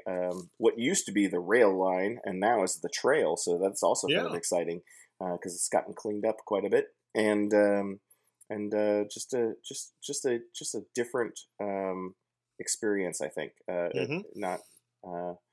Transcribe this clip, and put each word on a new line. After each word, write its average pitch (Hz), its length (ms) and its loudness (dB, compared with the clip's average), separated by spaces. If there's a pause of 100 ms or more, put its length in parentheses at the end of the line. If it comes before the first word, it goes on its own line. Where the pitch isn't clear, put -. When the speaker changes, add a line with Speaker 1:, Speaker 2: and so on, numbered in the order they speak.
Speaker 1:
um, 90 500 -4
what 117 220 4
used 143 280 0
to - 60 -8
be 101 160 4
the 90 120 -2
rail 98 360 6
line 95 480 0
and 92 160 -4
now 107 240 4
is - 120 -2
the - 120 -6
trail. 117 480 2
So 87 220 0
that's 98 260 0
also 92 240 2
kind 143 180 2
of 80 60 -6
Speaker 2:
Yeah. 87 60 -2
Speaker 1:
exciting, 85 440 -2 (380)
uh, 90 160 -4
'cause 87 180 -8
it's - 140 -4
gotten - 260 -2
cleaned 104 320 -6
up 110 180 0
quite 98 200 0
a 101 60 0
bit. 123 180 2 (280)
And, 104 380 2
um, 101 460 4 (500)
and, 104 240 -6
uh, 104 360 2
just - 240 -10
a, 117 200 0 (100)
just, - 380 -12
just - 220 -6
a, 123 160 2 (140)
just - 220 -10
a 101 80 -8 (100)
different, 120 460 -4 (200)
um, 95 540 -4 (460)
experience, 101 600 -2
I 76 80 -4
think, - 240 -8 (160)
uh, 87 240 -2
it 90 160 -2
Speaker 2:
Mm-hmm. 165 320 -8
Speaker 1:
not, 92 200 -4 (440)
uh, 87 300 -6 (180)